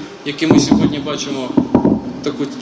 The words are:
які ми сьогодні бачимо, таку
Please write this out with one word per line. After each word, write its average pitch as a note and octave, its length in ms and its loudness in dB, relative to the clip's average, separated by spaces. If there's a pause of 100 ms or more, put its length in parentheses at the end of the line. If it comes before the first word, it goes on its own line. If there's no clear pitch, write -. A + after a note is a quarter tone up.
(260)
які D3 220 -2
ми - 120 6
сьогодні - 400 2
бачимо, C#3 500 -4 (720)
таку C#3+ 220 -4 (160)